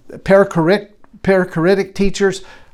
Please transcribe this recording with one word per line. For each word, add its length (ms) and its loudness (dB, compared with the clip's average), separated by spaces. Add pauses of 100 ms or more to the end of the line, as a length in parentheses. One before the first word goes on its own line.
perichoret-, 840 0 (320)
perichoretic 720 0
teachers, 480 -2 (320)